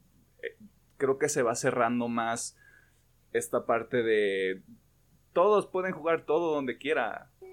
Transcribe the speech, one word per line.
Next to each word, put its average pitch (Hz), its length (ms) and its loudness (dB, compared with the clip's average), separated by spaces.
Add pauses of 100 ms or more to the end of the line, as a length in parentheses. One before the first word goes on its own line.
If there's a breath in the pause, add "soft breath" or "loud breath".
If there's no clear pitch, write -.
(420)
eh, - 140 -10 (420)
creo 135 200 2
que 143 120 0
se 139 120 0
va 120 120 0
cerrando 120 540 0
más 117 500 -6 (720)
esta 117 340 -2
parte 117 360 0
de 98 600 0 (720)
todos 190 340 4
pueden 185 260 -4
jugar 160 320 -2
todo 160 300 2
donde 131 240 -4
quiera. 135 520 -4 (220)